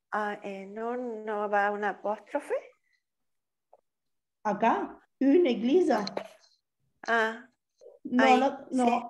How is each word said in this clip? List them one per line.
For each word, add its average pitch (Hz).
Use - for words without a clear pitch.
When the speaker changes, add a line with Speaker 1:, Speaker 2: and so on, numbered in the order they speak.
Speaker 1:
Ah, 208
eh, 196
¿no, 226
no 214
va 202
un 208
apóstrofe? 214
Speaker 2:
Acá, 226
une 277
église. 262
Speaker 1:
Ah. 226
Speaker 2:
No, 247
Speaker 1:
Ahí, 254
Speaker 2:
no, 269
no, 254
Speaker 1:
sí. 240